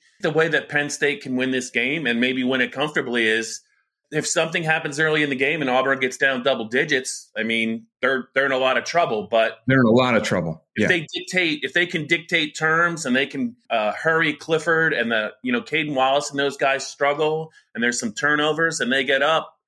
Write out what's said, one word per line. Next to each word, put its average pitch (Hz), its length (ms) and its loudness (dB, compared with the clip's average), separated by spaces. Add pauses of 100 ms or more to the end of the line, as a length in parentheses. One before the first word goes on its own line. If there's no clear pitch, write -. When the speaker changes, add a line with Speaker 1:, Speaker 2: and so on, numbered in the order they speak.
(220)
Speaker 1:
the 165 100 0
way 160 160 2
that 151 220 -2
Penn 147 200 -2
State 143 320 -2
can 127 140 -6
win 131 160 0
this 127 180 -4
game 135 380 -2
and 117 120 0
maybe 127 240 0
win 127 180 0
it 120 100 -2
comfortably 131 560 -2
is 110 340 -2 (480)
if 147 160 -2
something 165 380 -2
happens 156 360 0
early 156 220 2
in 143 80 2
the 135 60 -2
game 143 260 0
and 131 80 0
Auburn 131 300 2
gets 131 180 -2
down 135 240 2
double 123 240 0
digits, 131 720 -2
I 110 60 -2
mean, 113 420 -2 (160)
they're, 127 320 -2
they're 135 140 2
in 135 40 0
a 131 60 0
lot 131 200 2
of 117 80 -4
trouble. 123 440 0
But 113 380 2
Speaker 2:
they're 131 140 4
in 120 40 6
a 110 60 6
lot 123 240 6
of 107 80 4
trouble. 82 400 -2 (120)
Speaker 1:
if 117 60 0
Speaker 2:
Yeah. 95 60 2
Speaker 1:
they 165 260 2
dictate, 175 480 -2
if 131 120 -6
they 175 120 2
can 170 220 -4
dictate 165 480 -2
terms 160 500 0
and 123 100 2
they 143 120 2
can, 127 280 -6 (140)
uh, 107 220 0
hurry 160 420 0
Clifford 160 600 0
and 117 180 0
the, 107 220 -2 (100)
you - 80 -2
know, 120 100 0
Caden 151 320 -4
Wallace 135 380 2
and 143 80 -6
those 139 180 -2
guys 135 300 0
struggle 156 640 -2 (240)
and 113 80 -4
there's 120 160 0
some 110 140 -4
turnovers 151 680 0
and 123 120 -2
they 135 120 0
get 135 180 2
up, 151 340 0 (120)